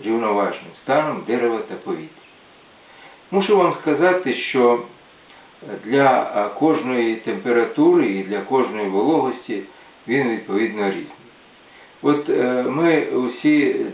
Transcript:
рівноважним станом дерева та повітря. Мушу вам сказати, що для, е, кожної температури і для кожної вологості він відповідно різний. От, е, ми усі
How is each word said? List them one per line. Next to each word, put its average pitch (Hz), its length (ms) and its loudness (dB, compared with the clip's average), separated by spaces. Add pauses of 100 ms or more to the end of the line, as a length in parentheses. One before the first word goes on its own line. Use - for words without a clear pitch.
рівноважним 104 680 -2 (120)
станом 135 440 -2
дерева 117 320 0
та 98 160 -10
повітря. 82 480 -10 (1080)
Мушу 196 260 2
вам 170 260 2
сказати, 156 520 2
що 120 480 2 (1000)
для, 127 520 2
е, 104 220 -2
кожної 123 580 0
температури 120 920 2
і 95 160 -2
для 98 180 -4
кожної 107 480 -2
вологості 117 760 -2 (460)
він 123 220 0
відповідно 104 580 -2
різний. 85 180 -6 (960)
От, 143 280 0
е, 127 320 0
ми 151 440 2
усі 127 880 0